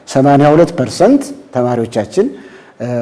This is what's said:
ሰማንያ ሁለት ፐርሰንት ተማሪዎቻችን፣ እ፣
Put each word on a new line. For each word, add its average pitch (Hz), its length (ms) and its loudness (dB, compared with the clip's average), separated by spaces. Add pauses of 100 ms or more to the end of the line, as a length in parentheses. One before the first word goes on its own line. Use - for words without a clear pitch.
ሰማንያ 139 400 4
ሁለት 156 260 4
ፐርሰንት 202 480 0 (280)
ተማሪዎቻችን፣ 120 760 -4 (540)
እ፣ 120 60 -10 (160)